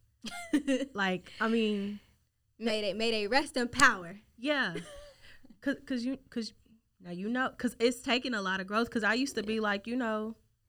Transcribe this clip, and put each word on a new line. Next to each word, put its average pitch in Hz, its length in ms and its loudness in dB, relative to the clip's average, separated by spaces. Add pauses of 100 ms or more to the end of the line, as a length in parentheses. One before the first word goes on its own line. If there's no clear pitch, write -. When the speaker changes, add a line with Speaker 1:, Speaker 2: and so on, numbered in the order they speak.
Speaker 1:
<laughs> - 920 -2
Speaker 2:
Like, 185 460 0
I 220 80 4
mean 208 520 0 (580)
Speaker 1:
May 214 220 0
they, 208 140 0
may 220 160 0
they 214 180 0
rest 277 280 0
in 240 120 0
power. 196 500 4 (200)
Speaker 2:
Yeah. 247 420 0
Speaker 1:
<laughs> - 800 -18
Speaker 2:
'Cause, 277 160 -2 (100)
'cause 240 180 -4
you, 269 140 -4 (120)
'cause 220 220 -8 (480)
now 175 100 -14
you 180 180 -6
know, 254 280 0
'cause - 220 -2
it's 254 220 2
taken 247 340 0
a 208 80 -2
lot 190 180 0
of 185 60 -6
growth. 220 240 0
'Cause 214 140 0
I 208 100 4
used 262 220 0
to 220 60 0
be 208 140 -2
Speaker 1:
Yeah. 220 40 0
Speaker 2:
like, 202 260 0
you 233 100 -4
know. 220 400 -2 (320)